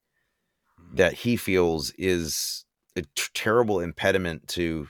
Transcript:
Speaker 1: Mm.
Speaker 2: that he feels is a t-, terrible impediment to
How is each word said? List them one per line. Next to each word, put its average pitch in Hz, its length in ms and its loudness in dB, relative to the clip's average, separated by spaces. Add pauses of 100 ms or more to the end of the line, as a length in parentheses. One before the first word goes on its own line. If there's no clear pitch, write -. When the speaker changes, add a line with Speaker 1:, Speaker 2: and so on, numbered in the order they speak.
(800)
Speaker 1:
Mm. 87 160 -18
Speaker 2:
that 90 160 4
he 120 240 0
feels 87 640 2
is 85 640 -2 (300)
a 90 80 -6
t-, - 200 -6 (120)
terrible 110 440 2
impediment 87 680 -2
to 80 420 -4